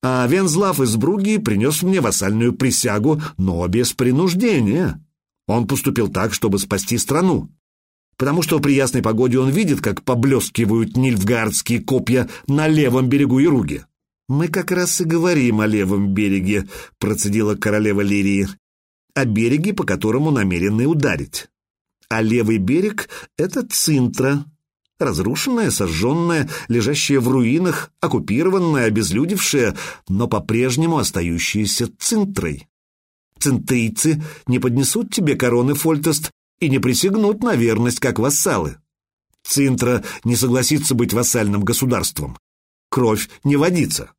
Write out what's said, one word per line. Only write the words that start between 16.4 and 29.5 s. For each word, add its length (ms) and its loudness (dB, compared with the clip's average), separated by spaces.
процедила 560 0
королева 460 0
Лирии, 460 0
«о 100 0
береге, 480 0
по 120 -4
которому 440 0
намерены 560 0
ударить. 640 -2
А 120 -2
левый 360 2
берег — 520 0
это 280 -2
Цинтра, 800 0
разрушенная, 720 -2
сожженная, 760 -2
лежащая 520 0
в 80 0
руинах, 640 0
оккупированная, 840 0
обезлюдевшая, 920 0